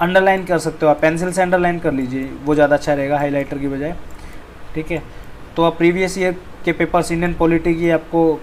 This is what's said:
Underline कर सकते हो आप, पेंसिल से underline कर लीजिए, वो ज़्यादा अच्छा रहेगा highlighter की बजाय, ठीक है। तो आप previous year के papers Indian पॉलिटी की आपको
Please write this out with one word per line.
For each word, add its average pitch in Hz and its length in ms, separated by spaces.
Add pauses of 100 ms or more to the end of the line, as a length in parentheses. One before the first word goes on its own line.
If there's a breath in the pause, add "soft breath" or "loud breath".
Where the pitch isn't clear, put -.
Underline 190 440
कर 170 140
सकते 160 280
हो 151 40
आप, 147 100
पेंसिल 165 320
से 185 100
underline 175 360
कर 165 140
लीजिए, 131 380 (140)
वो 147 100
ज़्यादा 147 220
अच्छा 147 180
रहेगा 143 240
highlighter 143 400
की 139 100
बजाय, 147 280 (800 loud breath)
ठीक 156 160
है। 156 120 (540 loud breath)
तो 165 60
आप 165 160
previous 180 400
year 185 180 (280)
के 170 80
papers 170 400
Indian 170 220
पॉलिटी 165 400
की 170 160
आपको 165 520